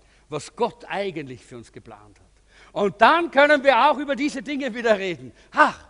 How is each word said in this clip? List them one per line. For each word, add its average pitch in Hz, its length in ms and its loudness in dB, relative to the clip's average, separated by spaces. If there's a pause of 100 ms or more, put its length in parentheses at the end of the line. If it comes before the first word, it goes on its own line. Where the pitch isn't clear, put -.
(300)
was - 260 -12
Gott 214 320 -6
eigentlich 156 560 -10
für 127 140 -20
uns 113 140 -20
geplant 104 480 -20
hat. - 40 -20 (480)
Und 202 320 -2
dann 311 260 4
können 285 340 4
wir 262 240 4
auch 277 120 0
über 277 160 -4
diese 269 260 -6
Dinge 262 320 -8
wieder 226 240 0
reden. 156 340 -8 (200)
Ach, - 280 2 (100)